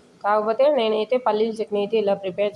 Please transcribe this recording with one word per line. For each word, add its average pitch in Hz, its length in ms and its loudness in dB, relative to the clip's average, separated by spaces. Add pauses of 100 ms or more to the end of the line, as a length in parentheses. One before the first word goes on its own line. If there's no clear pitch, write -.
(240)
కాకపోతే 214 400 2 (140)
నేనైతే 214 380 0 (100)
పల్లీల 220 340 0
చట్నీ 208 240 -4
అయితే 202 180 -2
ఇలా 196 120 2 (100)
ప్రిపేర్ 196 320 -2